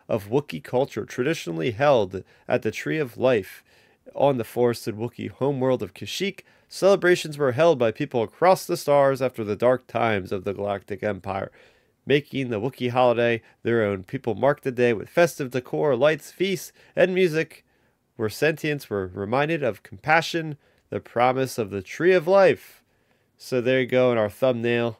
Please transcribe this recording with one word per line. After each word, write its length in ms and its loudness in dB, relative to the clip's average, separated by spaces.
of 200 -4
Wookiee 360 -4
culture 400 -4
traditionally 680 -4
held 540 2
at 140 0
the 100 -2
Tree 260 -6
of 180 -6
Life 460 0
on 200 2
the 60 -4
forested 540 -2
Wookiee 340 -8
homeworld 500 -2
of 140 -10
Kashyyyk. 460 -8
Celebrations 680 2
were 140 0
held 260 4
by 140 0
people 320 -4
across 420 2
the 100 -4
stars 460 2
after 220 -4
the 100 -2
dark 320 0
times 460 -2
of 100 -6
the 120 -4
Galactic 500 -6
Empire, 480 -6
making 440 -2
the 120 -4
Wookiee 300 -6
holiday 520 2
their 220 2
own. 180 -2
People 320 -6
marked 300 0
the 80 -2
day 200 2
with 160 -4
festive 440 0
decor, 420 -2
lights, 380 0
feasts, 400 -4
and 180 4
music, 500 0
where 120 -4
sentients 640 -2
were 240 -2
reminded 480 -2
of 220 -4
compassion, 720 -2
the 80 -6
promise 600 0
of 120 -4
the 100 -6
Tree 320 0
of 140 2
Life. 480 4
So 200 -2
there 200 0
you 60 -2
go 240 2
in 80 0
our 100 0
thumbnail. 720 0